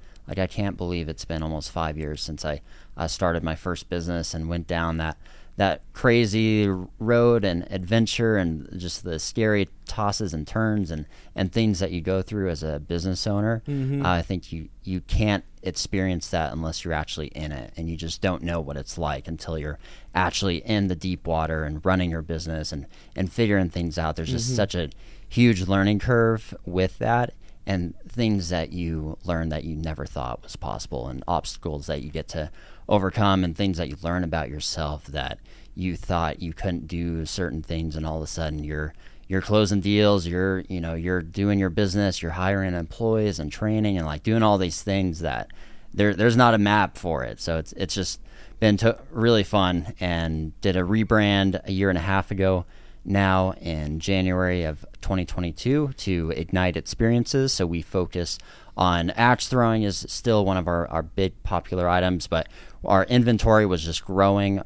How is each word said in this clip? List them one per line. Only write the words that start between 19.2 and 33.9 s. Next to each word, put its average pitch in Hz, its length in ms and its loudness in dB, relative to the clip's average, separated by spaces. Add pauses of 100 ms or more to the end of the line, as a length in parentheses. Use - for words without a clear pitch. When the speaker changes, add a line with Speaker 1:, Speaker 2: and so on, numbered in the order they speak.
Speaker 1:
until 80 320 -6
you're 73 200 -6 (360)
actually 90 440 0
in 104 280 0
the 90 80 0
deep 87 320 -4
water 80 380 0
and 76 200 -6
running 92 260 2
your 82 120 -4
business 80 480 -6
and, - 160 -8 (300)
and 92 160 -2
figuring 101 380 2
things 85 280 -4
out. 80 160 -2
There's 80 160 -6
just 117 180 -2
Speaker 2:
Mm-hmm. 127 80 0
Speaker 1:
such 101 200 0
a 80 140 -2 (380)
huge 117 380 6
learning 98 320 4
curve 113 560 2 (120)
with 92 320 0
that, 120 340 0 (340)
and 90 280 -2 (140)
things 107 400 0
that 82 240 -2
you 82 520 -4
learn 82 260 -2
that 78 140 -4
you 80 120 -6
never 76 300 -6
thought 62 360 -8
was - 140 -14
possible, 62 520 -8
and 65 180 -10
obstacles 78 600 -4
that 73 140 -4
you 76 80 -10
get 78 180 -8
to 76 220 -6 (380)
overcome, 95 560 4
and 82 120 -2
things 98 200 0
that 80 120 -4
you 73 140 -10